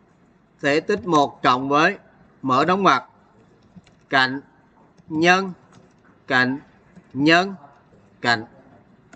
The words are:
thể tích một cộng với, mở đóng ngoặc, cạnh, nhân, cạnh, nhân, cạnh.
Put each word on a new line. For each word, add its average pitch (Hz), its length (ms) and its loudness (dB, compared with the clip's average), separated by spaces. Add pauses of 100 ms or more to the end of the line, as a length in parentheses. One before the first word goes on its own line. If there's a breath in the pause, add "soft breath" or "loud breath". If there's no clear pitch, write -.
(600)
thể 147 180 0
tích 185 260 -6
một 147 380 0
cộng 135 260 0
với, 165 280 2 (440)
mở 131 240 0
đóng 190 180 -2
ngoặc, 147 200 2 (1040)
cạnh, 135 320 0 (680)
nhân, 175 460 0 (760)
cạnh, 127 320 -2 (540)
nhân, 170 420 0 (680)
cạnh. 117 240 -2 (720)